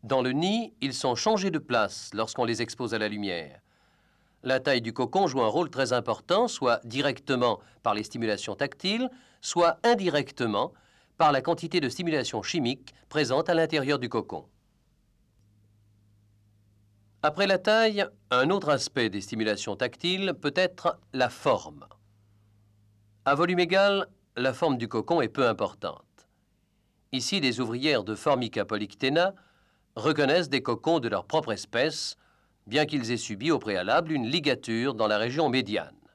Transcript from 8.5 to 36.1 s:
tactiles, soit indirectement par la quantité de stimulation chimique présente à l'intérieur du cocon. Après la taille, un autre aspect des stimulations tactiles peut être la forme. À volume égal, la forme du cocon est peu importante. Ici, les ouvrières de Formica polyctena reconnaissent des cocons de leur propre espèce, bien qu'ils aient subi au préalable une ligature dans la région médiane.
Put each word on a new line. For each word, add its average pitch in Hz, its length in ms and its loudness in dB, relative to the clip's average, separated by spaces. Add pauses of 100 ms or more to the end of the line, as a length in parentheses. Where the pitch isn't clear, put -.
tactiles, 208 560 -2 (300)
soit 170 420 2
indirectement 147 920 0 (440)
par 156 140 6
la 135 100 2
quantité 165 380 0
de 143 80 -2
stimulation 139 540 -2
chimique - 540 -2 (140)
présente 147 380 0
à 180 60 2
l'intérieur 156 460 2
du 123 100 -4
cocon. 101 380 -6 (2750)
Après 151 240 2
la 190 140 4
taille, 214 480 2 (240)
un 127 180 4
autre 185 200 2
aspect 135 420 0
des 98 100 -6
stimulations 107 540 -2
tactiles 180 580 -4
peut 143 220 -4
être 180 440 -2 (140)
la 127 160 2
forme. 90 560 -2 (1400)
À 143 100 4
volume 175 240 2
égal, 190 480 2 (280)
la 127 180 0
forme 135 260 0
du 113 80 -4
cocon 120 340 0
est 110 80 0
peu 131 180 0
importante. - 800 -6 (840)
Ici, 131 280 -2
les 123 200 0
ouvrières 123 440 0
de 107 120 -4
Formica 120 500 0
polyctena 135 720 0 (600)
reconnaissent 147 540 2
des 127 140 0
cocons 156 360 0
de 117 100 -4
leur 95 160 -4
propre 156 260 -2
espèce, - 680 -4 (500)
bien 139 180 2
qu'ils 135 260 -2
aient 120 60 0
subi 110 340 -4
au 135 80 2
préalable 110 520 0
une 131 160 -2
ligature 127 640 0
dans 110 140 0
la 107 100 2
région 131 320 0
médiane. 104 460 -2 (200)